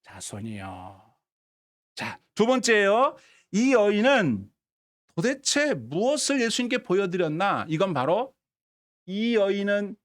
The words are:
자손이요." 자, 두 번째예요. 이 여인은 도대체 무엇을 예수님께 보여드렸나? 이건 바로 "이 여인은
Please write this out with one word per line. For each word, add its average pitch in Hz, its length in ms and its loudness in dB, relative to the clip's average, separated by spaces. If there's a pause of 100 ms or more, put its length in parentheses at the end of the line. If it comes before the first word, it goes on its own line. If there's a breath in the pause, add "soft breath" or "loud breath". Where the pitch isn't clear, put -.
자손이요." 95 1000 -14 (920)
자, 113 240 -10 (140)
두 214 140 2
번째예요. 233 680 2 (360 soft breath)
이 247 220 2
여인은 208 760 2 (680)
도대체 269 600 -2
무엇을 226 640 -2
예수님께 240 380 -2
보여드렸나? 180 880 -2
이건 170 240 0
바로 165 400 2 (720)
"이 214 300 -2
여인은 202 680 0